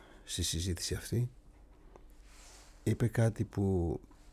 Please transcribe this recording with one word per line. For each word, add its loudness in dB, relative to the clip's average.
στη -6
συζήτηση -4
αυτή, -4
είπε 2
κάτι 2
που 0